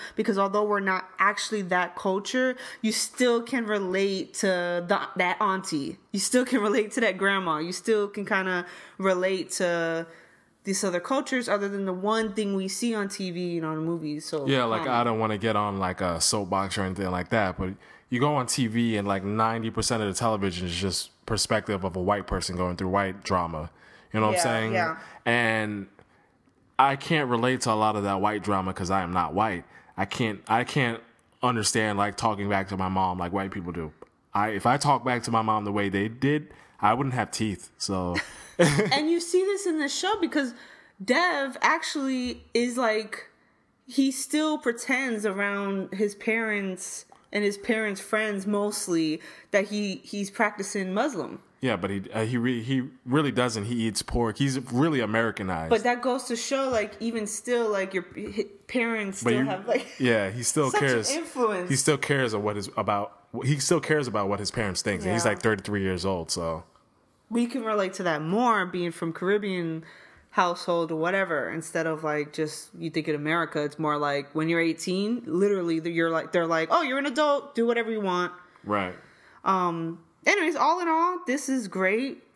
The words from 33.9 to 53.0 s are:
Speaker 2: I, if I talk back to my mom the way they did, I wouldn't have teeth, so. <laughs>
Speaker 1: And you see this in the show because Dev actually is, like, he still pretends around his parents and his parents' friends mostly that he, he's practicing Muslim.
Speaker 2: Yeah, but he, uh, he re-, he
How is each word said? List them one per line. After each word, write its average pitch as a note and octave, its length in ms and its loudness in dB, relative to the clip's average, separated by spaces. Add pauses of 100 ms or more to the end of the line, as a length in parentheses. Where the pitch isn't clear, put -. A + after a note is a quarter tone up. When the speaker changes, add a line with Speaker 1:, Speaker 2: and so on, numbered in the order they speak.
Speaker 2:
I, G#2 160 2
if G2+ 160 -4
I B2 120 6
talk C#3 260 2
back B2 200 0
to B2 60 -4
my A2+ 120 2
mom G#2+ 220 2
the G2+ 80 -2
way G2+ 160 0
they G2 200 2
did, C3+ 440 0 (280)
I G#2 140 6
wouldn't C3 200 0
have A#2 160 0
teeth, G#2+ 460 -4
so. F2+ 440 -2
<laughs> - 60 -8 (300)
Speaker 1:
And G#3 540 4
you E4+ 80 2
see F#4 260 2
this G4 220 -2
in D#4 140 0
the C#4+ 80 0
show F#4 320 -2
because C#4 340 0 (500)
Dev C#4 560 0
actually C4 840 0 (100)
is, A#3+ 220 2
like, A3 520 0 (560)
he C4+ 280 2
still D4+ 460 0
pretends A#3+ 680 -2
around G3+ 680 -2
his G3+ 200 0
parents G#3 880 -4 (280)
and G#3 100 0
his G3+ 160 2
parents' G#3+ 420 0
friends G#3+ 460 -2
mostly F#3 720 0 (300)
that G3 200 4
he, G#3 340 -2
he's G3+ 260 -6
practicing G3+ 640 -2
Muslim. G#3+ 460 -2 (200)
Speaker 2:
Yeah, B2+ 140 2
but G2 160 -2
he, G2 120 -2 (100)
uh, A2 140 0
he B2 100 -2
re-, A#2+ 260 0
he C3 260 0 (160)